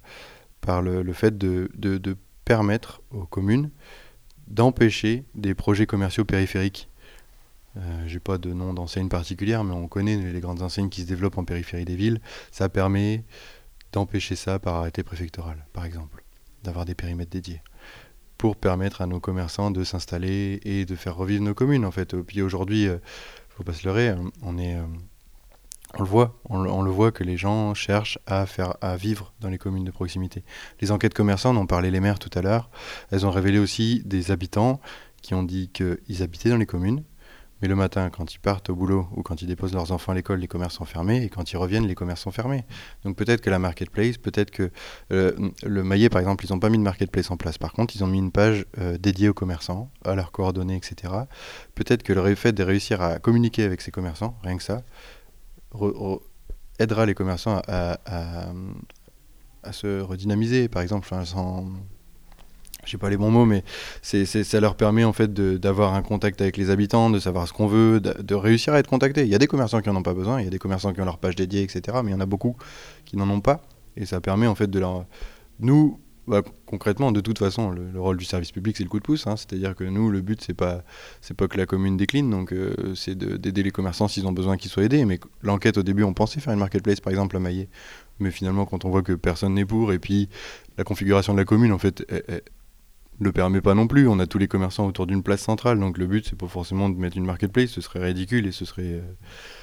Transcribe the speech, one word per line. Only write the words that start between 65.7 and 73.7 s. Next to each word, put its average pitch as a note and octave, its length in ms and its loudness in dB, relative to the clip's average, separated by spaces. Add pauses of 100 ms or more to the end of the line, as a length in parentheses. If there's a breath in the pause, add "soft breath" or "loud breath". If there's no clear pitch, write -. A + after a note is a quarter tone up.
un F#2+ 80 2
contact G2+ 400 0
avec G2 160 0
les G2 100 0
habitants, G#2 400 4
de G#2+ 100 4
savoir F2+ 300 -2
ce - 60 -12
qu'on G#2+ 120 2
veut, A2+ 320 8
de, G2 220 -2
de G2 140 -2
réussir A2+ 400 4
à D3 40 8
être C3+ 100 2
contacté. C#3 340 4
Il B2 60 2
y G2+ 60 4
a G#2 40 8
des C#3 80 4
commerçants A#2 340 2
qui G2+ 80 -2
en G2+ 80 2
ont F#2 60 0
pas F#2 100 0
besoin, G#2 300 0
il - 20 -2
y - 20 -4
a F2+ 40 -4
des F#2 80 -4
commerçants F#2+ 340 -2
qui F2 80 -4
ont F#2 60 0
leur E2 100 -4
page F#2 180 -2
dédiée, F#2+ 280 0
et F#2+ 60 -2
cetera, G#2+ 340 -2
mais G#2+ 80 0
il - 20 0
y F#2+ 40 0
en F#2+ 40 0
a F#2+ 60 0
beaucoup G2+ 320 0 (480 loud breath)
qui - 100 -8
n'en G2 140 2
ont G2+ 100 2
pas, C#3+ 220 2 (340)